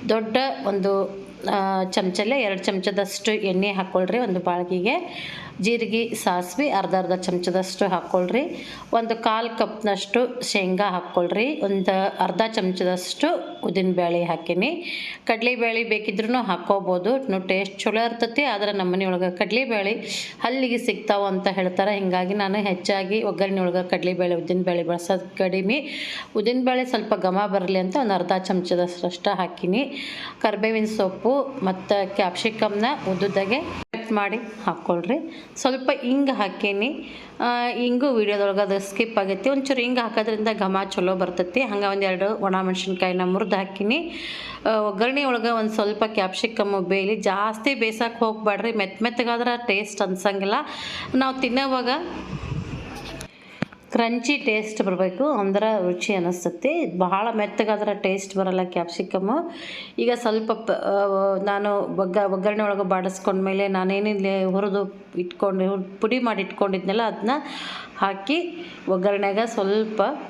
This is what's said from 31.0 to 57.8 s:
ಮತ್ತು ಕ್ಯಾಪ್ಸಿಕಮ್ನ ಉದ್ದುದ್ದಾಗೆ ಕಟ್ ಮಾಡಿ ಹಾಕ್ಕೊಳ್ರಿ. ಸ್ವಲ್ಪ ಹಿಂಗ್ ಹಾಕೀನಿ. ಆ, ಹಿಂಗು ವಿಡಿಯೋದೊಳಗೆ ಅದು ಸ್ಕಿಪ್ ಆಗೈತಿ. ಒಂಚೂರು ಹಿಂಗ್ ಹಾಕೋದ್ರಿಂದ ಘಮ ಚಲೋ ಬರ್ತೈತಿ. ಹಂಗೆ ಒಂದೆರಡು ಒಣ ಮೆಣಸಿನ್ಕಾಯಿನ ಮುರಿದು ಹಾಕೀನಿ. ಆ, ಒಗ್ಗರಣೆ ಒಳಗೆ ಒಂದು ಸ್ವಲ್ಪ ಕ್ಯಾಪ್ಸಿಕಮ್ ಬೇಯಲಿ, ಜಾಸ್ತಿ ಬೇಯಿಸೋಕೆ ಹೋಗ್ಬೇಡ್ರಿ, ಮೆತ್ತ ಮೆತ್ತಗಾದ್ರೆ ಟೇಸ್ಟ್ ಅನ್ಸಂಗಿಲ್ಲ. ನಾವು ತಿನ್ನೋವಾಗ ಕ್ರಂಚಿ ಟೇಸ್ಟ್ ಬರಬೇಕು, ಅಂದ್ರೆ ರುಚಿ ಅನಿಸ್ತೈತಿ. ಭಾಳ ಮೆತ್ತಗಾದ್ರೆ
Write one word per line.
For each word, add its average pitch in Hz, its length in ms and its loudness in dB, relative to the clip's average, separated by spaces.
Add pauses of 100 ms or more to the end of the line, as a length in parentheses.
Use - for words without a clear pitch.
ಮತ್ತು 190 520 0
ಕ್ಯಾಪ್ಸಿಕಮ್ನ 208 720 0 (260)
ಉದ್ದುದ್ದಾಗೆ 196 800 0
ಕಟ್ - 200 -4
ಮಾಡಿ 202 240 2
ಹಾಕ್ಕೊಳ್ರಿ. - 1080 -2 (120)
ಸ್ವಲ್ಪ 262 340 0 (100)
ಹಿಂಗ್ 269 300 2
ಹಾಕೀನಿ. 202 800 -2 (320)
ಆ, 240 280 0
ಹಿಂಗು 247 380 2
ವಿಡಿಯೋದೊಳಗೆ 208 540 2
ಅದು 196 180 2
ಸ್ಕಿಪ್ 220 400 -2
ಆಗೈತಿ. 196 320 0
ಒಂಚೂರು 269 300 0
ಹಿಂಗ್ 247 180 0
ಹಾಕೋದ್ರಿಂದ 220 500 0 (100)
ಘಮ 190 180 2 (140)
ಚಲೋ 185 260 0
ಬರ್ತೈತಿ. 180 440 0
ಹಂಗೆ 202 260 0
ಒಂದೆರಡು 196 560 0
ಒಣ 190 200 2
ಮೆಣಸಿನ್ಕಾಯಿನ 185 640 0
ಮುರಿದು 190 320 2
ಹಾಕೀನಿ. 208 560 -2 (540)
ಆ, 220 140 4
ಒಗ್ಗರಣೆ 226 440 0
ಒಳಗೆ 240 260 2
ಒಂದು 220 200 0
ಸ್ವಲ್ಪ 214 360 2
ಕ್ಯಾಪ್ಸಿಕಮ್ 202 760 0
ಬೇಯಲಿ, 190 320 2
ಜಾಸ್ತಿ 214 580 0
ಬೇಯಿಸೋಕೆ 226 440 -2
ಹೋಗ್ಬೇಡ್ರಿ, 220 540 0
ಮೆತ್ತ 196 300 -2
ಮೆತ್ತಗಾದ್ರೆ 233 640 0
ಟೇಸ್ಟ್ 208 360 0
ಅನ್ಸಂಗಿಲ್ಲ. 196 520 0 (600)
ನಾವು 262 260 2
ತಿನ್ನೋವಾಗ 254 480 0 (2000)
ಕ್ರಂಚಿ 240 460 2
ಟೇಸ್ಟ್ 214 460 -2
ಬರಬೇಕು, 185 420 2
ಅಂದ್ರೆ 208 680 2
ರುಚಿ 180 220 0
ಅನಿಸ್ತೈತಿ. 180 840 0
ಭಾಳ 190 360 2
ಮೆತ್ತಗಾದ್ರೆ 208 600 0